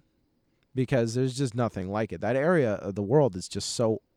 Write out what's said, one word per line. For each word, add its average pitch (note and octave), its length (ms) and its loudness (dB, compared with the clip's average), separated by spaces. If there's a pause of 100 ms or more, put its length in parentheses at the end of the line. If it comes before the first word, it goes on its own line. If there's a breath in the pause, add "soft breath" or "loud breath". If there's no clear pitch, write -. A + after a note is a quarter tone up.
(760)
because A#2 400 0
there's B2+ 220 0
just B2+ 180 -2
nothing G2+ 360 -2
like G#2+ 220 -2
it. E2+ 100 -8
That A2 140 0
area C#3+ 380 2
of F#2+ 200 -6
the G#2 80 -4
world A2+ 340 4
is F2 120 -8
just - 260 -6
so A2 260 0 (160)